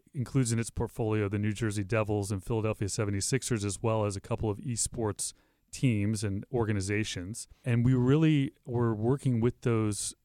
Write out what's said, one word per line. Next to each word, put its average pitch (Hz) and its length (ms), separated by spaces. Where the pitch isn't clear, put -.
includes 127 380
in 117 80
its 113 120
portfolio 107 580
the 104 100
New 107 140
Jersey 104 320
Devils 104 480
and 95 100
Philadelphia 107 460
seventy-sixers, 104 760
as 98 160
well 110 260
as 101 100
a 98 40
couple 113 300
of 101 80
esports - 760
teams 107 520
and 101 300
organizations. 104 960
And 120 180
we 131 120
really 139 580
were 120 280
working 120 460
with 120 220
those 110 500